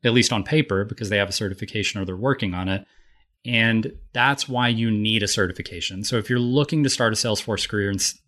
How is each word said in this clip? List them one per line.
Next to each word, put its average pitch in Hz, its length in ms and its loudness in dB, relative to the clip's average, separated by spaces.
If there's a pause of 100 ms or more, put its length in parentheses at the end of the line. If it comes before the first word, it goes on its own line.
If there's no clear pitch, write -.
at 117 80 4
least 123 200 4
on 101 120 0
paper, 101 400 2
because 107 240 -8
they 104 80 0
have 101 140 2
a - 20 -4
certification 101 680 -4
or 95 40 -2
they're 92 120 -6
working 113 360 0
on 92 160 -4
it. 95 160 -2 (640)
And 113 460 2 (200)
that's 135 360 2
why 123 200 2
you 113 220 2
need 107 320 2
a 101 60 -2
certification. 92 760 -4
So 120 140 -4
if 107 120 -2
you're 123 120 2
looking 143 420 2
to 135 80 2
start 113 220 2
a 107 40 -2
Salesforce 107 520 -2
career 101 220 -2
and 98 100 -2
s-, - 280 -2